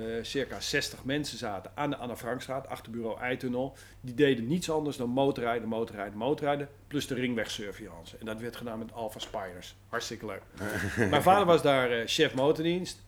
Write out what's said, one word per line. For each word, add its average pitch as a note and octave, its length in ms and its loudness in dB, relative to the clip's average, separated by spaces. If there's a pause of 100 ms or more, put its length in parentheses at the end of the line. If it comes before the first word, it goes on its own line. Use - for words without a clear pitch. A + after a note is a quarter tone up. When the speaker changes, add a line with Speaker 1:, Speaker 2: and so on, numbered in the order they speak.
(220)
Speaker 1:
circa A2+ 380 -4
zestig - 440 -4
mensen C#3 340 -4
zaten G#2 360 -6
aan C#3+ 160 -2
de C#3 60 -4
Anne A#2+ 200 -8
Frankstraat, C3 520 -6
achter - 240 -10
bureau A2+ 280 -4
Eitunnel. B2+ 560 -2 (240)
Die B2+ 140 -10
deden B2+ 320 4
niets E3+ 240 0
anders D3+ 260 0
dan B2 120 -2
motorrijden, A#2+ 600 2
motorrijden, G#2 500 -4
motorrijden, C#3+ 500 0 (200)
plus C#3+ 180 -2
de C3+ 80 -4
ringwegsurveillance. G#2 1040 -4
En A2 80 -12
dat A2 140 -6
werd A#2 160 -8
gedaan A#2 220 -8
met A2+ 140 -10
Alpha A2 260 -8
Spiders. F#2 560 -10 (140)
Hartstikke A#2 380 -4
leuk. G2 160 -8 (340)
Speaker 2:
<laughs> G2+ 340 4
Speaker 1:
Mijn C#3+ 120 6
vader F#3+ 240 8
was E3 160 8
daar, C3+ 280 6
eh, A#2 160 0
chef C#3 280 4
motordienst, D#3+ 720 2